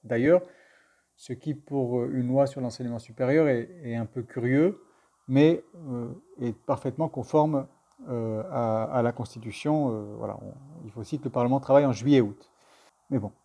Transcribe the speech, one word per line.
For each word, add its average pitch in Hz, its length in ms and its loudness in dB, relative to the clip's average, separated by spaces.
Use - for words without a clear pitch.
d'ailleurs, 131 380 4
ce - 200 -12
qui, 151 180 -8
pour, 127 460 -2
euh, 120 160 -2
une 123 140 -2
loi 135 180 4
sur 135 160 -8
l'enseignement 120 360 -8
supérieur, 135 500 0
est, 120 200 0
est 117 120 -6
un 113 100 -4
peu 123 160 -8
curieux, 135 580 0
mais, 147 360 4
euh, 120 180 -6
est 120 160 -4
parfaitement 143 540 -4
conforme, 151 560 0
euh, 113 420 -4
à, 110 340 -2
à 120 180 0
la 120 100 0
Constitution. 123 760 -4
Euh, 104 260 -8
voilà, 107 240 -8
on, 104 140 -16
il 107 40 -14
faut 113 100 -14
aussi 139 180 -8
que - 60 -10
le 131 60 -4
Parlement 127 300 2
travaille 143 240 6
en 131 80 2
juillet-août. 113 580 2
Mais 285 80 -2
bon. 202 140 -6